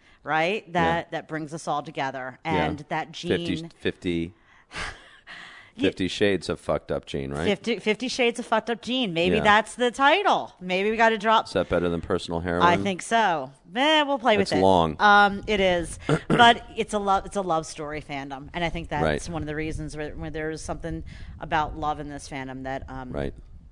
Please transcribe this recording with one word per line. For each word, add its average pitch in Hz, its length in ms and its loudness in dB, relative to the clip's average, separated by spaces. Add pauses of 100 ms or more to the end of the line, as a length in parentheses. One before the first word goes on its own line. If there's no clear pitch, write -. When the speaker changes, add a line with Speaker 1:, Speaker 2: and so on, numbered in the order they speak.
(240)
Speaker 1:
right? 160 440 0
Speaker 2:
Yeah. 175 60 -18
Speaker 1:
That, 170 380 0
that 160 160 -8
brings 156 260 -8
us 165 140 -10
all 147 160 -2
together. 135 640 -8
Speaker 2:
Yeah. 160 60 -2 (140)
Speaker 1:
And - 140 -4 (100)
that 160 260 -6
Speaker 2:
Fifty, 170 420 -2
Speaker 1:
gene 165 200 -10
Speaker 2:
fifty, 87 560 -4 (380)
Speaker 1:
<laughs> - 20 -20 (1040)
Ye- 214 60 -2
Speaker 2:
Fifty - 240 2
Shades 98 400 2
of 87 140 -2
Fucked - 280 -2
Up 71 160 -2
gene, 69 280 -6
right? 76 100 -2
Speaker 1:
Fifty, 208 360 -2
Fifty 220 280 -2
Shades 240 320 -2
of 226 60 -8
Fucked 220 240 0
Up 233 120 -4
gene. 240 320 -2
Maybe 175 240 2
Speaker 2:
Yeah. 220 60 0
Speaker 1:
that's 214 320 4
the 240 160 0
title. 277 680 2
Maybe 185 280 0
we 220 60 0
gotta 226 220 4
drop 220 300 2
Speaker 2:
Is - 60 -16
that 92 140 2
better 87 220 2
than 85 100 0
Personal 85 400 -2
Heroine? 87 260 2
Speaker 1:
I 175 120 6
think 196 240 -2
so. 185 500 0 (240)
Eh, 302 280 4
we'll 277 140 0
play 226 200 4
with 196 60 2
Speaker 2:
It's 185 100 -2
Speaker 1:
it. - 80 4
Speaker 2:
long. 165 380 6
Speaker 1:
Um, 202 480 6
it 214 120 0
is. 180 440 0
Speaker 2:
<clears throat> - 260 0
Speaker 1:
But 233 360 6 (120)
it's 214 160 -4
a 208 60 0
love, 196 260 0
it's 185 100 -10
a 202 60 0
love 160 240 0
story 151 360 -8
fandom. 139 520 -10
And 175 100 -2
I 165 60 -2
think 165 180 -6
that's 147 160 -2
Speaker 2:
Right. 156 260 0
Speaker 1:
one 165 120 -6
of 147 60 -6
the 151 80 -6
reasons 151 420 -6
where, 151 140 -8
where 160 180 -8
there 156 200 -6
is 156 120 -8
something 160 420 -8 (380)
about 156 360 -2
love 151 220 -2
in 147 80 -8
this 143 220 -12
fandom 131 340 -10
that, 131 260 -8
um, 131 220 -10
Speaker 2:
Right. 71 220 -4 (380)